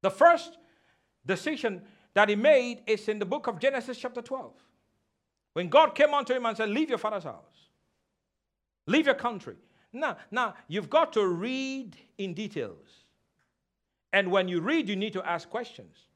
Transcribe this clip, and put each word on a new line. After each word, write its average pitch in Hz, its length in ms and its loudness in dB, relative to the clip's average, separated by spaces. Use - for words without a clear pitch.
The 190 100 2
first 339 460 4
decision 196 580 -4
that 208 120 6
he 208 80 2
made 247 500 4
is 214 220 -2
in 214 100 -2
the 202 80 -4
book 254 220 -4
of 202 120 -6
Genesis 254 380 -2
chapter 240 240 -10
twelve. 254 340 -12
When 180 140 -4
God 302 280 6
came 302 180 4
unto 262 200 0
him 247 120 -2
and 220 100 -2
said, 220 140 -2
"Leave 285 180 0
your 247 100 -2
father's 208 280 -6
house. - 440 -18
Leave 302 180 2
your 277 100 4
country." 214 420 -8
Now, 254 240 -6
now, 240 220 -2
you've 165 200 -6
got 311 240 4
to 208 140 2
read 262 720 -6
in 196 160 -6
details. 151 540 -10
And 190 180 2
when 190 160 2
you 175 140 -2
read, 269 260 0
you 202 80 -4
need 196 160 -4
to 185 160 -6
ask 170 220 -6
questions. 127 480 -12